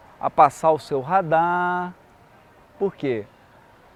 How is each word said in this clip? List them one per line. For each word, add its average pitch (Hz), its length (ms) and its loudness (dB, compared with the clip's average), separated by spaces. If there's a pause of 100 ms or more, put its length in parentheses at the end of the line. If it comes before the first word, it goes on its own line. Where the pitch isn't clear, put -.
(200)
a 135 100 -4
passar 160 400 4
o 156 80 2
seu 143 220 -6
radar. 175 920 0 (840)
Por 196 160 -2
quê? 117 320 -4 (680)